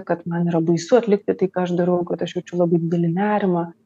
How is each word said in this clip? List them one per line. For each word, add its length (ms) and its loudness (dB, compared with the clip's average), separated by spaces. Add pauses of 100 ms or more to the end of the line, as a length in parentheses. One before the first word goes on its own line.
kad 220 -4
man 240 0
yra 120 2
baisu 380 2
atlikti 340 0
tai, 160 -2
ką 160 -2
aš 120 -2
darau, 260 2
kad 180 -6
aš 160 -6
jaučiu 240 -2
labai 200 2
didelį 320 0
nerimą. 520 0 (200)